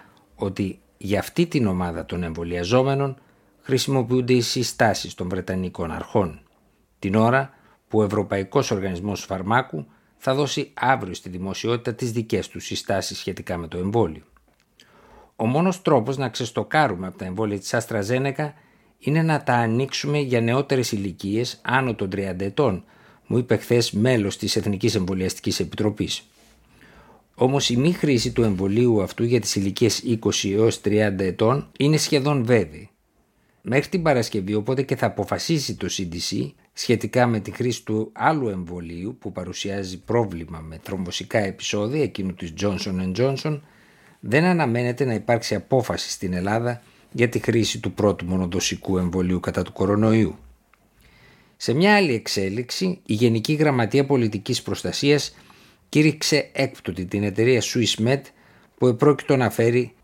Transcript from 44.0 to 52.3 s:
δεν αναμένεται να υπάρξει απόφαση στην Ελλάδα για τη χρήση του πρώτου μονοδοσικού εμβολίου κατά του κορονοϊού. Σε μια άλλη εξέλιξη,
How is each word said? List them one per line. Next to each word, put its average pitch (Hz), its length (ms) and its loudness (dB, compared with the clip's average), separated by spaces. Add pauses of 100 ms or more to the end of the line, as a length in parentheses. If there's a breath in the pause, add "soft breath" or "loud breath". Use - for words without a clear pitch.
δεν 143 240 2
αναμένεται 123 600 2
να 120 100 0
υπάρξει 113 400 0
απόφαση 104 560 0
στην 92 220 -6
Ελλάδα 113 500 -2 (300 soft breath)
για 120 160 4
τη 117 100 -4
χρήση 113 420 0
του 92 120 -4
πρώτου 98 340 2
μονοδοσικού 92 720 -2
εμβολίου 90 420 0
κατά 90 220 -2
του - 100 -8
κορονοϊού. 104 640 2 (1200 soft breath)
Σε - 160 -2
μια 196 240 4
άλλη 165 180 2
εξέλιξη, 117 920 -4